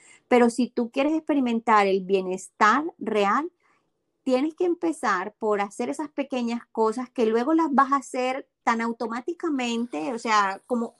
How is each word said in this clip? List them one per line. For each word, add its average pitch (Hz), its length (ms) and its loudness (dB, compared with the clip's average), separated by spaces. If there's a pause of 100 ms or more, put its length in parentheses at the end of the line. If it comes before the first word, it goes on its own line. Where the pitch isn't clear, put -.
(280)
Pero 240 220 6
si 240 180 -2
tú 233 220 -4
quieres 277 240 0
experimentar 240 720 2
el 196 180 2
bienestar 190 800 0 (140)
real, 214 520 0 (720)
tienes 269 320 0
que 359 100 -2
empezar 254 760 -2
por 208 220 0
hacer 240 300 -4
esas 294 200 -8
pequeñas 240 520 -4 (100)
cosas 226 380 -2
que 233 160 0
luego 240 280 2
las 320 200 2
vas 269 180 4
a 285 40 2
hacer 262 520 -4 (140)
tan 226 180 0
automáticamente, 240 1300 -4
o 233 40 -6
sea, 208 480 0
como, 240 340 -4